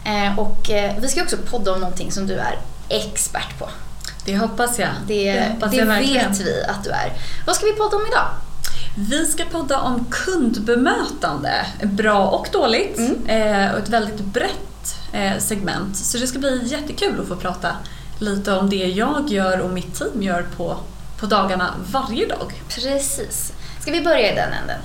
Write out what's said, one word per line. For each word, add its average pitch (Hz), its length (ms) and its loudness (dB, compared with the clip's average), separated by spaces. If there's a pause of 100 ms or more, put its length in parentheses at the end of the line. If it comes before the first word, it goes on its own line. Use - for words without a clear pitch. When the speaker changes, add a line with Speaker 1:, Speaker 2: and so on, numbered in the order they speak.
Speaker 1:
Eh, 202 340 2
och, 208 320 8
eh, 202 300 4
vi 262 80 4
ska - 140 2
också - 140 2 (140)
podda 196 220 2
om 190 80 2
någonting 180 320 0
som 196 140 0
du 190 80 -2
är - 240 0 (300)
expert - 680 -4
på. - 100 -6 (560)
Speaker 2:
Det 196 120 0
hoppas 226 420 0
jag. 170 100 0 (180)
Speaker 1:
Det, 202 260 0
Speaker 2:
Det 220 200 2
hoppas 214 180 0
Speaker 1:
det 254 60 2
Speaker 2:
jag 247 100 4
verkligen. 233 440 4
Speaker 1:
vet 196 100 0
vi 151 280 0
att - 160 -4
du 175 60 -4
är. - 220 0 (340)
Vad 349 100 4
ska 415 100 0
vi 427 60 4
podda 427 240 2
om 415 100 2
idag? - 220 2 (680)
Speaker 2:
Vi 262 300 2
ska - 180 2
podda 285 360 0
om 240 300 0
kundbemötande, 240 1600 0 (160)
bra 202 460 4
och - 240 0
dåligt, 311 460 2
Speaker 1:
Mm. 233 280 0
Speaker 2:
eh, 214 460 2
och - 60 -2
ett 202 100 -4
väldigt 208 320 0
brett, - 760 -4 (160)
eh, 202 260 0
segment. 196 580 -2
Så - 220 -2
det 254 80 -2
ska 269 120 -4
bli 262 260 0
jättekul 294 560 -2
att - 80 -6
få 180 80 -4
prata - 320 -4 (500)
lite 202 340 0
om 196 180 2
det 202 60 2
jag 220 520 0
gör 190 320 2
och 185 100 -2
mitt 180 280 -4
team 294 240 -2
gör 180 200 0 (140)
på, 165 200 -4 (440)
på 214 60 -4
dagarna 190 440 2 (200)
varje 269 360 -2
dag. - 260 -6 (160)
Speaker 1:
Precis. - 840 -4 (280)
Ska 294 120 -4
vi 330 80 0
börja 277 320 4
i - 20 -2
den 71 180 0
änden? 60 320 -4